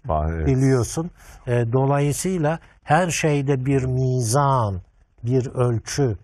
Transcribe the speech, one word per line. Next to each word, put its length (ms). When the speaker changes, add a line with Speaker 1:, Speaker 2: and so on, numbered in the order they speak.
Speaker 1:
Ah, 220
evet. 160
Speaker 2:
biliyorsun. 640
E, 260
dolayısıyla 840
her 280
şeyde 560
bir 180
mizan, 960
bir 240
ölçü, 760